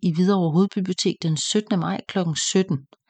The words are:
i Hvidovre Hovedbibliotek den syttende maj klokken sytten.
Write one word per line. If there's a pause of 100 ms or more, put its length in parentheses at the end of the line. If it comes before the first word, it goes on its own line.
i
Hvidovre
Hovedbibliotek
den
syttende
maj
klokken
sytten. (320)